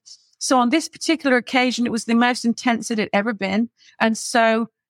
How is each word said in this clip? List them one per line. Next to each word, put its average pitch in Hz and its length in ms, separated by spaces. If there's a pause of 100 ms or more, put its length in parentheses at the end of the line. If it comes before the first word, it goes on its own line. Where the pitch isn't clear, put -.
(380)
so 262 220
on 240 100
this 320 180
particular 285 500
occasion, 240 500
it 202 40
was 226 140
the 233 80
most 240 320
intense 233 460
it 214 80
had 196 120
ever 202 220
been. 196 380 (280)
And 226 160
so, 226 540 (200)